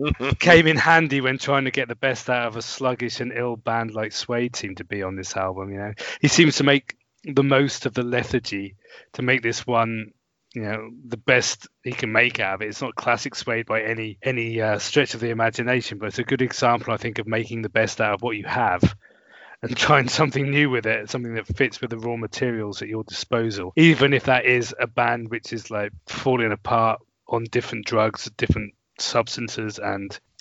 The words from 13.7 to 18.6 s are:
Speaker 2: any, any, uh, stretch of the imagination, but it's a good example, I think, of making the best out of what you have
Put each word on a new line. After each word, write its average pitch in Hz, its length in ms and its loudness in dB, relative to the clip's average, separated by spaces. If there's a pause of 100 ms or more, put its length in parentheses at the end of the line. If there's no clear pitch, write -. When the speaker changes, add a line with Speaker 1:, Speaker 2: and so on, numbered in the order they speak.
Speaker 2:
any, 110 400 -6
any, 113 380 -2
uh, 107 180 0
stretch - 360 0
of 113 60 -10
the 117 100 -2
imagination, 117 680 -2
but 107 80 -6
it's 98 120 -6
a 120 60 -2
good 131 180 0
example, 120 500 0
I 110 40 -2
think, 110 220 -6
of 107 100 -6
making 113 340 -4
the 107 60 -6
best 110 320 0
out 107 140 2
of 98 80 -6
what 117 140 -2
you 101 100 -8
have 95 480 2 (680)